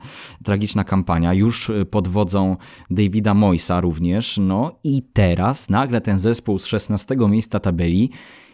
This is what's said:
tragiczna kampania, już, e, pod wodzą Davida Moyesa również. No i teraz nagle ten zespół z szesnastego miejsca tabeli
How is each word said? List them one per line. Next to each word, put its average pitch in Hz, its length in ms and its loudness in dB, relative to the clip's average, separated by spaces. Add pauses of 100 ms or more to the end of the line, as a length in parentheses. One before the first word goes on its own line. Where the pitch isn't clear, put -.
(440)
tragiczna 101 400 0
kampania, 87 500 2
już, 107 360 0
e, 104 160 0
pod 92 220 -2
wodzą 95 500 0 (320)
Davida 104 440 0
Moyesa 92 480 2
również. 87 600 -2
No 98 420 -2
i 139 200 0 (100)
teraz 95 560 0
nagle 120 320 0
ten 98 180 0
zespół 107 400 0
z - 60 -10
szesnastego 110 600 -2
miejsca 107 320 0
tabeli 90 520 0 (420)